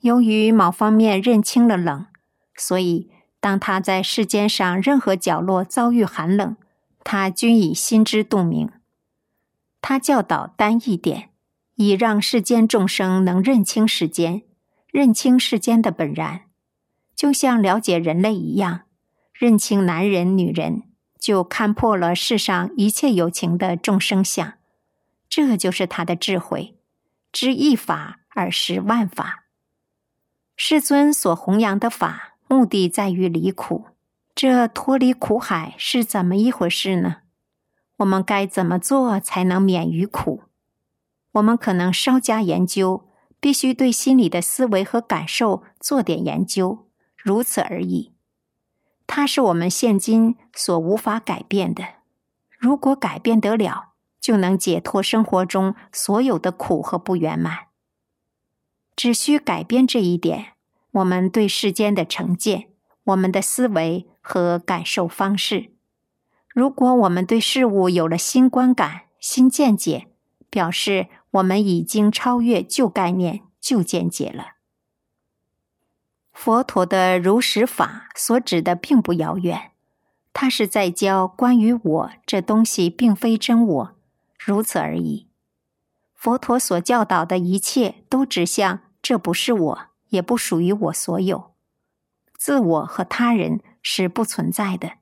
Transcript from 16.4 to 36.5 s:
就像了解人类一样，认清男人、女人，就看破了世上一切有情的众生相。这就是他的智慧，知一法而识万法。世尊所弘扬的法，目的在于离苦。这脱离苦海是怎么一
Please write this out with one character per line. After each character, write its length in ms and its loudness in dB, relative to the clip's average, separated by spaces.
就 160 2
像 300 2
了 180 2
解 180 0
人 220 0
类 140 2
一 220 -4
样， 260 -2
认 240 4
清 300 2
男 220 0
人、 280 0
女 160 0
人， 300 -4
就 240 0
看 300 -2
破 240 2
了 180 0
世 220 -2
上 400 -2
一 140 2
切 220 0
有 180 2
情 260 -2
的 180 -2
众 240 0
生 240 0
相。 320 -4
这 260 2
就 160 -2
是 140 -2
他 180 -4
的 100 -2
智 240 -2
慧， 380 -8
知 220 0
一 200 2
法 460 -6
而 160 -2
识 320 -2
万 260 0
法。 360 -10
世 240 2
尊 320 4
所 220 0
弘 240 0
扬 200 2
的 100 0
法， 460 -6
目 180 4
的 200 2
在 220 -2
于 200 0
离 220 0
苦。 360 -8
这 340 2
脱 280 -2
离 160 4
苦 240 -2
海 420 -6
是 260 -2
怎 200 -4
么 120 0
一 160 2